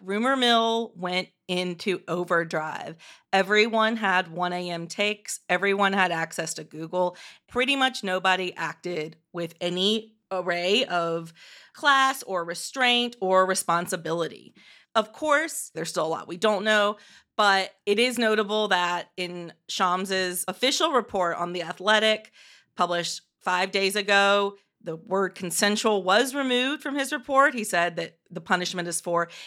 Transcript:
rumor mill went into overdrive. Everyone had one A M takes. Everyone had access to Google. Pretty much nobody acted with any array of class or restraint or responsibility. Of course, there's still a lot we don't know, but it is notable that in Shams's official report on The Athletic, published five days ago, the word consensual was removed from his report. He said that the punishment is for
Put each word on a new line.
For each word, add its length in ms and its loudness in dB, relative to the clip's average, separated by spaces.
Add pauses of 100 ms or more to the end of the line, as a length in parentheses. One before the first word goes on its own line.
rumor 340 -2
mill 600 2
went 340 -4 (180)
into 600 -4
overdrive. 880 -4 (380)
Everyone 600 4
had 360 0
one 220 -2
A 160 -6
M 160 -6
takes. 540 -4 (100)
Everyone 440 2
had 180 4
access 440 -4
to 80 -10
Google. 540 -4 (300)
Pretty 280 0
much 280 0
nobody 520 0
acted 640 -8 (160)
with 260 -8
any 540 0 (180)
array 540 0
of 480 -4 (400)
class 500 2
or 200 -4
restraint 760 -2
or 280 4
responsibility. 1080 -2 (420)
Of 180 0
course, 640 0
there's 140 -6
still 180 -2
a 0 -
lot 200 -6
we 100 -10
don't 260 2
know, 340 2 (400)
but 340 4 (140)
it 140 2
is 180 2
notable 520 2
that 460 0
in 380 -8 (140)
Shams's 800 0
official 440 0
report 460 0
on 160 -4
The 80 -4
Athletic, 720 2 (440)
published 460 -2 (200)
five 300 0
days 240 0
ago, 600 2 (260)
the 140 -8
word 400 -2
consensual 640 0
was 320 2
removed 480 0
from 140 -6
his 160 -4
report. 420 2
He 120 -4
said 320 -2
that 200 -8 (140)
the 80 -10
punishment 480 -2
is 140 -6
for 260 0 (180)